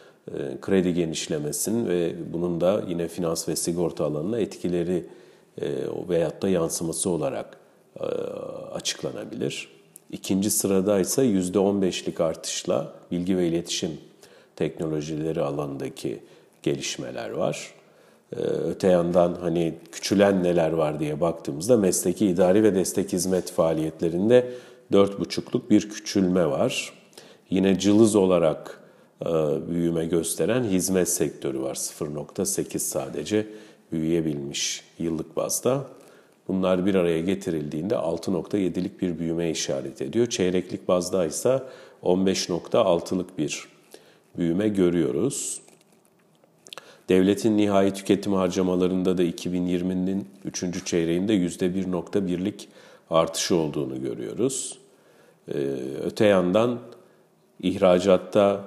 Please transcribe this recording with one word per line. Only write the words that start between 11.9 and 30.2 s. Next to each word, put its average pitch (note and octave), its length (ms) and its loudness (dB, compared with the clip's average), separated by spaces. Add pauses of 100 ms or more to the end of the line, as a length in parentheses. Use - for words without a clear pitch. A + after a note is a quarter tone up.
artışla - 720 -2 (180)
bilgi F2+ 260 0
ve F2 120 2
iletişim E2+ 420 -2 (680)
teknolojileri D#2 840 -4
alanındaki C#3 800 -6 (460)
gelişmeler B1+ 640 -6
var. - 440 -4 (600)
Ee, E2 40 -4
öte D#2+ 480 0
yandan F2 520 4
hani E2+ 340 0 (180)
küçülen G2 520 4
neler F2 280 2
var D2+ 280 0
diye D3 200 -4
baktığımızda A2 560 2
mesleki, F#2+ 500 2
idari F#2 360 6
ve G#2+ 120 6
destek F#2+ 380 0
hizmet F#2 400 -2
faaliyetlerinde F2 960 2 (420)
dört G2 280 4
buçukluk - 500 -4
bir G#2 200 4
küçülme F2+ 560 0
var. D#2 460 -2 (580)
Yine F#2+ 280 4
cılız G#2 360 6
olarak, F2+ 680 2 (420)
e, - 60 -4 (420)
büyüme E2+ 360 0
gösteren E2+ 580 0